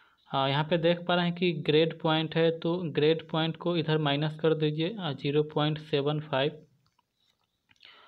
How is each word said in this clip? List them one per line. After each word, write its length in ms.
अ, 140
यहाँ 160
पे 140
देख 300
पा 80
रहे 100
हैं 100
कि 160
ग्रेड 500
पॉइंट 340
है, 240
तो 180
ग्रेड 520
पॉइंट 280
को 200
इधर 200
माइनस 380
कर 180
दीजिए, 460
अ, 120
ज़ीरो 320
पॉइंट 340
सेवन 420
फ़ाइव। 460